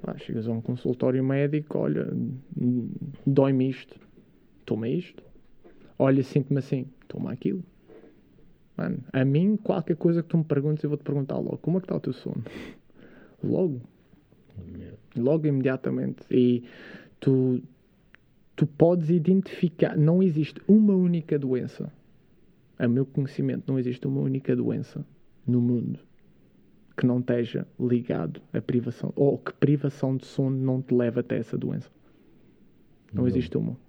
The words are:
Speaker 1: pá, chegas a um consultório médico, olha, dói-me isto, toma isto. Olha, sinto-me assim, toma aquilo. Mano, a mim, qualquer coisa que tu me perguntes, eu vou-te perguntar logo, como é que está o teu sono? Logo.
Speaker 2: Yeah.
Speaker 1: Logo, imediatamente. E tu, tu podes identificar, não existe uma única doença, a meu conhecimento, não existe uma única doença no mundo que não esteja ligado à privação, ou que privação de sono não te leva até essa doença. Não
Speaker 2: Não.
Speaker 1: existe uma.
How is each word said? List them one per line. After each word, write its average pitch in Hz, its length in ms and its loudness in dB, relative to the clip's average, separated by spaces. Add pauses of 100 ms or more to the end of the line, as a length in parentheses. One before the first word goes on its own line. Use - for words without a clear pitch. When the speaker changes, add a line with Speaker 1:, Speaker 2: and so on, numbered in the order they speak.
Speaker 1:
pá, - 160 -8
chegas 113 300 -6
a 117 40 -2
um 113 80 -2
consultório 127 640 -2
médico, 143 540 0
olha, - 340 -2 (1120)
dói-me 135 440 4
isto, - 260 -12 (680)
toma 113 240 -4
isto. 170 340 -6 (760)
Olha, 135 240 4
sinto-me 143 340 0
assim, 131 300 -4 (200)
toma - 240 -8
aquilo. 180 320 -4 (1120)
Mano, - 220 -4 (160)
a 131 100 2
mim, 165 320 4
qualquer - 400 -2
coisa 170 280 2
que 165 60 -12
tu 170 100 0
me 156 40 0
perguntes, 151 400 0
eu 147 60 -2
vou-te 147 140 -4
perguntar 139 340 -4
logo, - 200 -4
como 170 200 -2
é 180 40 -2
que 180 40 -16
está - 100 -4
o - 40 -2
teu - 140 -4
sono? - 300 -8 (1000)
Logo. 131 380 0 (920)
Speaker 2:
Yeah. - 220 -16 (180)
Speaker 1:
Logo, 151 300 2
imediatamente. 131 840 -2
E 123 320 4 (560)
tu, 127 420 2 (960)
tu 151 100 4
podes 165 460 4
identificar, 180 840 2
não 165 260 4
existe 156 440 0
uma 208 280 6
única 175 420 2
doença, 127 540 -4 (880)
a 120 80 2
meu 127 180 2
conhecimento, 135 600 -4
não 135 100 0
existe 123 300 -4
uma 135 140 -2
única 131 340 0
doença 117 500 -4 (400)
no 123 160 4
mundo 120 380 0 (1000)
que - 80 0
não 123 140 2
esteja 120 480 -2 (120)
ligado 123 640 0 (120)
à 117 80 -2
privação, 123 540 -4
ou 139 220 2
que - 160 -10
privação 139 640 0
de - 80 -8
sono 135 320 -2
não 131 240 0
te 127 140 -2
leva 120 240 2
até - 180 -2
essa - 200 -6
doença. - 320 -6 (1200)
Não 127 100 0
Speaker 2:
Não. 127 40 4
Speaker 1:
existe - 300 -2
uma. 110 200 -2 (120)